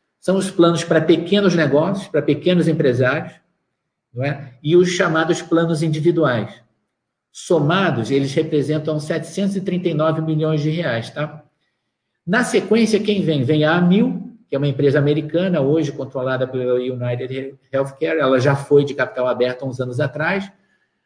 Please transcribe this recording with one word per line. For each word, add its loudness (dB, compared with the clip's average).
São 0
os -2
planos 4
pra 2
pequenos 2
negócios, 0
pra 0
pequenos 0
empresários, 0
não -6
é? -8
E 2
os 6
chamados 0
planos 0
individuais. 0
Somados, 0
eles 0
representam -2
setecentos -4
e -4
trinta -2
e -2
nove 0
milhões 0
de 0
reais, -4
tá? -10
Na 0
sequência, 2
quem 0
vem? 0
Vem 2
a 4
Amil, 2
que -6
é 0
uma 0
empresa 2
americana, 0
hoje 0
controlada -4
pela -2
United -6
Healthcare. -2
Ela 4
já 2
foi 4
de -6
capital -2
aberto -2
há -6
uns -8
anos -6
atrás. -4